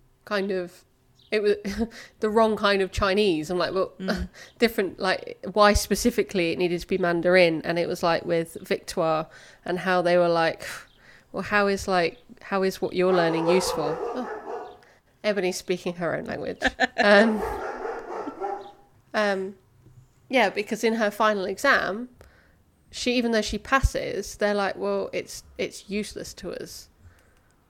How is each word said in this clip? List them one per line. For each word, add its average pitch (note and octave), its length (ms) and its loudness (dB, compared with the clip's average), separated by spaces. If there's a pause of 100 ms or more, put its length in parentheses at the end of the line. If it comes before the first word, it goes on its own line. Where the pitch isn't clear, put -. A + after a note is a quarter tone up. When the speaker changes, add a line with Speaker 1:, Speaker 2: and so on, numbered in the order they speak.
(240)
Speaker 1:
kind G3+ 280 -2
of, F3+ 320 -8 (460)
it G#3+ 120 2
was G3+ 220 4
<laughs> G#3+ 560 -6
the A3 100 0
wrong A3 260 4
kind G3 260 2
of F#3 100 -2
Chinese. F#3+ 580 2
I'm F3+ 80 0
like, E3 160 0
well, F#3+ 260 -2
Speaker 2:
Mm. F#3 280 -4 (140)
Speaker 1:
<laughs> - 180 -20
different, A3+ 400 0
like, - 380 -4 (140)
why G#3 200 6
specifically G3+ 800 0
it - 60 -4
needed F3 220 0
to - 80 -14
be F#3+ 100 0
Mandarin? F3 680 4
And E3+ 140 -2
it E3+ 100 0
was F3 140 -6
like E3+ 220 2
with E3 360 -2
Victoire D#3+ 680 -2 (360)
and F3 160 -2
how F3+ 220 2
they F3 140 4
were F3 120 4
like, E3 380 2 (640)
well, F#3+ 140 -6
how G3+ 240 2
is, G3 200 -2
like, F3 300 0 (240)
how G3 220 -2
is F#3+ 180 -2
what F3+ 100 -2
you're F3+ 220 4
learning E3 340 2
useful? F3 500 2
Oh, - 800 -8 (480)
Ebony's F#3+ 320 0
speaking F3+ 380 -4
her F3 220 -4
own - 80 -6
language. - 360 -8 (200)
Speaker 2:
<laughs> - 180 -2
Speaker 1:
Um, G#3+ 420 6 (1700)
um, G3+ 400 -2 (760)
yeah, A#3 220 4
because G#3 340 -4
in A3+ 100 2
her A3 160 0
final G#3 340 0
exam, G#3 640 0 (840)
she, - 240 -2
even A#3 180 0
though G#3+ 100 2
she G#3 160 -4
passes, - 800 -2
they're G#3 180 0
like, G3+ 220 -2
"Well, G3 360 -4
it's, - 320 -8 (140)
it's - 300 -8
useless - 460 -8
to - 180 -12
us." - 360 -14 (800)